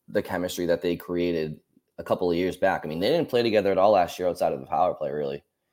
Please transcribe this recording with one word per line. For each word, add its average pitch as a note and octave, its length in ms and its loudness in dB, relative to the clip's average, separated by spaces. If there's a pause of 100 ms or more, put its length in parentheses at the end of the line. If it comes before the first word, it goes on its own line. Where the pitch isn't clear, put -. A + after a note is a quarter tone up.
the G#2 120 0
chemistry F2+ 460 -4
that E2+ 160 0
they F2 120 0
created E2+ 640 -2 (380)
a - 80 -12
couple F2+ 260 0
of E2+ 60 2
years F2+ 180 0
back. F#2+ 300 0
I D#2 40 -8
mean, D#2+ 120 -6
they G2+ 80 0
didn't D#3+ 220 0
play A#2+ 120 2
together G#2 300 2
at F#2 60 2
all G2+ 140 6
last F2 260 2
year F2+ 100 0
outside E2+ 240 0
of C2+ 80 -6
the C2 60 -14
power E2+ 260 0
play, D2 180 -6
really, C#2+ 320 -4 (300)